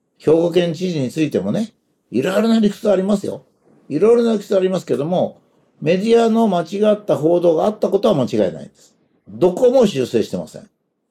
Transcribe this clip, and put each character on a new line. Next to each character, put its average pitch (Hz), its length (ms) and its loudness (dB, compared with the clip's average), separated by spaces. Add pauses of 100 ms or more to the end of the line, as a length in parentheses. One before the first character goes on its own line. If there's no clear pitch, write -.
(180)
兵 - 140 0
庫 165 200 2
県 170 220 0
知 180 180 -6
事 156 80 -4
に 123 120 -4
つ 160 100 -4
い 143 80 0
て 117 100 -2
も 95 120 -6
ね、 214 220 -4 (360)
い 120 140 -2
ろ 185 160 0
い - 20 0
ろ 226 60 0
な 226 120 2
理 208 120 2
屈 - 180 -4
あ 190 60 4
り 185 80 0
ま 202 140 0
す - 100 -6
よ。 - 160 -10 (440)
い 143 120 -4
ろ 220 140 4
い - 20 6
ろ 240 80 2
な 233 100 0
理 208 60 -2
屈 208 160 -4
あ 190 40 4
り 185 100 0
ま 185 100 -2
す - 60 -12
け 131 100 -2
ど 135 100 -4
も、 160 360 -4 (400)
メ 165 160 0
デ 190 80 -4
ィ 233 200 4
ア 226 40 2
の 226 180 2
間 180 140 0
違 208 340 0
っ 208 60 -12
た 151 160 -2
報 165 220 2
道 170 160 2
が 175 100 0
あ 214 40 2
っ 214 80 -8
た 208 120 -2
こ 196 100 0
と 233 80 0
は 208 80 2
間 135 80 0
違 104 260 -2
い 80 40 -10
な 71 80 -14
い - 40 -18
ん - 40 -20
で - 60 -20
す。 - 200 -20 (340)
ど 135 240 0
こ 247 160 2
も 254 160 4
修 131 220 -2
正 110 160 0
し - 80 -8
て 92 60 -8
ま 82 100 -10
せ - 100 -20
ん。 - 120 -20 (420)